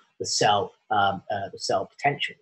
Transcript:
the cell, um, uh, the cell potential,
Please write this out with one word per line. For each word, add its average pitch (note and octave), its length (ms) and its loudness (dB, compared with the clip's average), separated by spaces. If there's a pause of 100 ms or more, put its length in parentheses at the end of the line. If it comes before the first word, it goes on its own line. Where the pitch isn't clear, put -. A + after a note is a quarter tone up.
(200)
the F#2 60 -6
cell, G#2 460 2 (180)
um, G2 400 2
uh, G2 220 -4
the - 60 -16
cell F#2+ 280 -2
potential, - 560 -4